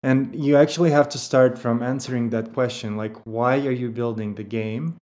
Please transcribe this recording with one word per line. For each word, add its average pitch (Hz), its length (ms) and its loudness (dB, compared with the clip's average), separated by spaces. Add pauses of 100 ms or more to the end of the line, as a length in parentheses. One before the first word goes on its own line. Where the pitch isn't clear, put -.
And 135 320 0
you 143 220 2
actually 151 360 4
have 143 180 4
to - 80 -8
start 127 420 4
from 120 240 -2
answering 127 460 -4
that 113 240 -4
question, 110 420 -4
like, 107 300 -8
why 120 320 0 (100)
are 131 40 -2
you 123 180 -4
building 113 460 -6
the 107 80 -10
game? 113 600 -6